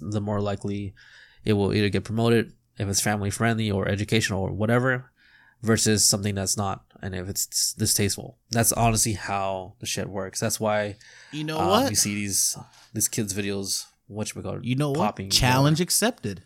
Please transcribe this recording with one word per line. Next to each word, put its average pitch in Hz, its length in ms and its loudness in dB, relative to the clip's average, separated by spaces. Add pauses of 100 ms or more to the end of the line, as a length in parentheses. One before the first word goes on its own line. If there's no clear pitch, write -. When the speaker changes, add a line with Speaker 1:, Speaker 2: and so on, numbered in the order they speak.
Speaker 1:
the 104 180 -2
more 104 200 -2
likely 101 540 -4 (500)
it 107 100 2
will 101 200 2
either 104 140 4
get 95 160 0
promoted 113 480 2 (260)
if 101 100 -2
it's 98 120 0
family 104 300 0
friendly 110 400 0
or 95 180 0
educational 101 540 0
or 95 100 -2
whatever, 123 580 0 (520)
versus 107 440 4
something 101 280 2
that's 95 220 -2
not, 101 280 -4 (180)
and 92 120 -8
if 92 140 -6
it's - 180 -4
dis-, - 280 -2
distasteful. - 640 0 (120)
That's 113 220 4
honestly 113 400 2
how 95 680 -4
the 110 60 -10
shit 95 220 -4
works. 95 320 -6
That's 113 180 -2
why, 104 380 0 (360)
Speaker 2:
You 151 120 -6
know 156 160 -6
Speaker 1:
um, - 80 2
Speaker 2:
what? 240 220 6
Speaker 1:
you 104 60 0
see 101 180 2
these, 101 420 0 (380)
these 107 140 0
kids' 104 260 -4
videos, 98 500 -4 (260)
whatchamacallit, 98 540 -8
Speaker 2:
You 127 120 -2
know 147 140 0
what? 139 80 -2
Speaker 1:
popping, 101 300 -2
Speaker 2:
Challenge 131 480 4
Speaker 1:
whatever. 175 60 0
Speaker 2:
accepted. 175 640 -2